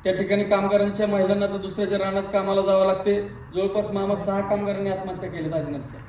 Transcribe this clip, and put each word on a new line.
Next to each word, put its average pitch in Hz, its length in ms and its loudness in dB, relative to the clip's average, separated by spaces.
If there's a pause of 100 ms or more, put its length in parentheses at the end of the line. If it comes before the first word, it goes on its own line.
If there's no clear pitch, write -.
त्या 190 100 2
ठिकाणी 202 300 2
कामगारांच्या, 202 640 2
महिलांना 202 400 2
तर 196 100 -4
दुसऱ्याच्या 196 400 -2
रानात 196 260 0 (100)
कामाला 196 280 2
जावं 190 240 4
लागते. 202 360 2 (340)
जवळपास 196 360 0
मामा 196 240 0
सहा 196 260 -2
कामगारांनी 202 480 -2
आत्महत्या 185 400 -6
केल्यात 160 320 -4
आदिनाथच्या. 143 460 -8